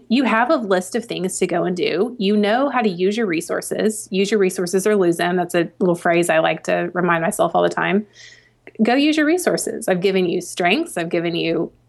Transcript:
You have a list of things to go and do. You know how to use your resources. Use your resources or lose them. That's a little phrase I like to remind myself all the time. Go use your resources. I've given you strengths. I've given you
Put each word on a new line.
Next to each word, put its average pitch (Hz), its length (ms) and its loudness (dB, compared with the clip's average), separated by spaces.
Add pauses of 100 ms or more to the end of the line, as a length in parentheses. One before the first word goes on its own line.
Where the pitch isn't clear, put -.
You 262 140 4
have 226 260 2
a 330 60 4
list 226 400 -2
of 226 100 -4
things 180 340 -6
to 185 80 0
go 175 160 -2
and 175 120 -2
do. 185 440 -2
You 196 160 2
know 214 340 2
how 247 120 -2
to 220 80 -2
use 185 260 0
your 226 120 -2
resources. 185 840 -4
Use 196 200 0
your 220 80 2
resources 185 480 0
or 214 80 4
lose 175 220 2
them. 175 180 0
That's 175 200 -2
a 170 140 0 (100)
little 180 160 2
phrase 170 340 2
I 160 100 6
like 165 240 0
to 175 300 -2
remind 175 300 0
myself 170 300 0
all 175 100 2
the 170 60 2
time. 170 380 -2 (760)
Go 233 120 2
use 294 220 2
your 302 80 2
resources. - 640 -2
I've 180 140 0
given 190 260 2
you 175 140 -2
strengths. 190 560 -2
I've 170 120 -4
given 170 260 -2
you 165 360 -2 (180)